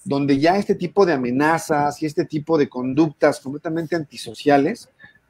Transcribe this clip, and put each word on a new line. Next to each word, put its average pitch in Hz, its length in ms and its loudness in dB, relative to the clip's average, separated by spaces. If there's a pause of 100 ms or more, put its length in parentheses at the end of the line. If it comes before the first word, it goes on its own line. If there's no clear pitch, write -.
donde 139 340 0
ya 165 200 4
este 202 160 0
tipo 180 320 0
de 170 80 2
amenazas 147 880 0
y 156 40 -2
este 151 200 -4
tipo 156 320 -2
de 139 100 2
conductas 139 720 0
completamente 160 560 -6
antisociales 143 920 -2 (420)